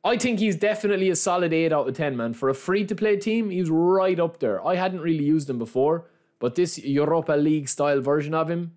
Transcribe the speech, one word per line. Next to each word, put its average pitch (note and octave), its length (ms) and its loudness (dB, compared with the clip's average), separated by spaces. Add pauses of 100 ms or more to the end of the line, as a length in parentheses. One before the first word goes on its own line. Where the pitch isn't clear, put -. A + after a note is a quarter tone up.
I A3 140 2
think A#3+ 200 0
he's G3+ 180 0
definitely G3+ 520 0
a E3+ 80 2
solid F3 380 0
eight D#3+ 180 2
out C#3 160 0
of C3+ 80 -6
ten, C#3+ 180 -2
man. A#2 200 -4
For C3+ 160 0
a C3+ 40 0
free-to-play G3+ 640 0
team, A3 340 -2
he's F3+ 200 -2
right F3+ 500 2
up E3 200 -2
there. A#2+ 260 -2
I F3+ 100 2
hadn't F#3 240 -2
really D#3+ 240 0
used D3 240 2
him B2+ 100 -4
before, C#3 480 0 (320)
but A#2+ 160 -2
this F3 240 0
Europa D3+ 560 0
League D3 340 0
style C#3+ 320 0
version D3 340 -2
of D#3+ 160 0
him E3+ 260 -6